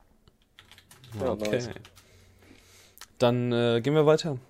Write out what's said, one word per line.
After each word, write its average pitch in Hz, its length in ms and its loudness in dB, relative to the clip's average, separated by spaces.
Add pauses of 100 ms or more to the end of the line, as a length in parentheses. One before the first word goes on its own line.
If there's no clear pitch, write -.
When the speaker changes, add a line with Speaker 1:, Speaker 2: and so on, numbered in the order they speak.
(1120)
Speaker 1:
Ja, 110 200 -4
Speaker 2:
Okay. - 20 -4
Speaker 1:
nice. 107 400 -4 (1400)
Speaker 2:
Dann, 123 340 2
äh, 120 300 2
gehen 139 120 0
wir 156 120 4
weiter 156 320 2 (120)